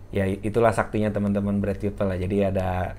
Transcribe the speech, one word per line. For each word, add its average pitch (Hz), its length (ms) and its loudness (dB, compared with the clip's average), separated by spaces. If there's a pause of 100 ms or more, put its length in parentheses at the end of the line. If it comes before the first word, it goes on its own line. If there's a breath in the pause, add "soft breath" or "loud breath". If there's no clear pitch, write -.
ya 98 160 0
itulah 107 480 2
saktinya 107 400 0
teman-teman 101 480 0
Bright 98 160 -2
People 101 320 -2
lah. 92 80 -2
Jadi 95 240 0
ada 92 580 0